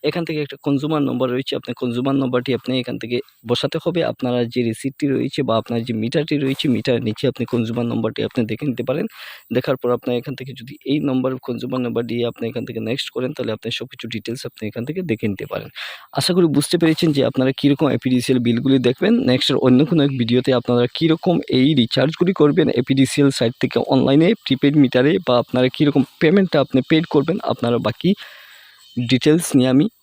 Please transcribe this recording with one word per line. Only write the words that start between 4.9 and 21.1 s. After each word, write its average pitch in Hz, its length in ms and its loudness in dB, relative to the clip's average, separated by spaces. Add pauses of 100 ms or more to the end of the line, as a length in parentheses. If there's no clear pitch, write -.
রয়েছে 123 320 -4
বা 113 140 0
আপনার 117 260 -4
যে 120 140 -4
মিটারটি 147 420 -2
রয়েছে, 135 220 -2 (100)
মিটারের 117 320 -2
নিচে 107 240 -6
আপনি - 200 -6
কনজিউমার 117 400 -2
নম্বরটি 113 280 -4 (100)
আপনি - 100 -4 (120)
দেখে 110 180 -6
নিতে 120 200 -6
পারেন। 160 160 -2 (500)
দেখার 127 260 -2
পর 123 160 -2
আপনার 123 220 -4
এখান 131 200 -10
থেকে 131 200 -12
যদি 120 140 -18 (180)
এই 147 60 0 (120)
নম্বর, 131 220 -2 (160)
কনজিউমার 127 380 -6
নম্বর 117 260 -4
দিয়ে 120 200 -2
আপনি - 200 -10
এখান 113 160 -8
থেকে 117 120 -8 (100)
নেক্সট 131 260 -4
করেন, 127 200 -4
তাহলে 113 220 -6
আপনি - 100 -10 (120)
সব 120 120 -12
কিছু - 220 -18
ডিটেলস 113 360 -8
আপনি - 200 -14
এখান 113 180 -8
থেকে 160 120 -6 (120)
দেখে - 200 -2
নিতে 104 200 -8
পারেন। - 180 -8 (500)
আশা 143 160 -2
করি 180 120 4 (100)
বুঝতে 147 240 0
পেরেছেন 160 340 2
যে 139 140 2
আপনারা 131 300 0
কীরকম 143 280 2 (100)
এপিডিসিএল 127 480 2
বিলগুলি 123 320 2 (100)
দেখবেন। 175 260 2 (160)
নেক্সটের 127 360 2
অন্য 127 140 8 (100)
কোনো 160 180 4
এক 143 120 0
ভিডিওতে 120 400 2
আপনারা 120 240 2 (140)
কীরকম 160 380 2 (240)